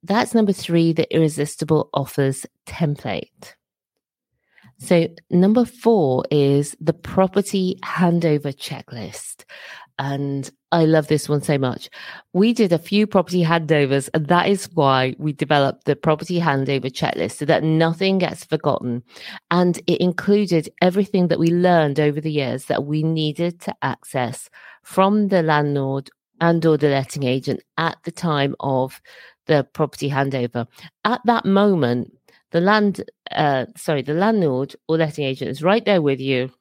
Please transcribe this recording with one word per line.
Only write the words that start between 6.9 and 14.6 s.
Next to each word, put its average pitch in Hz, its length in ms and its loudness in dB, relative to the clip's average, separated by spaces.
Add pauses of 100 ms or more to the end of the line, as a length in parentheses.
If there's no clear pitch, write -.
property 190 920 -2
handover 165 680 0
checklist. - 920 -14 (560)
And 139 500 -4 (220)
I 165 140 4
love 156 200 2
this 151 220 0
one 147 140 0
so 151 140 0
much. 131 320 -4 (440)
We 214 200 2
did 214 200 2
a 165 60 2
few 208 280 0
property 180 380 0
handovers, 151 680 2
and 151 140 -6
that 175 220 2
is 196 260 -2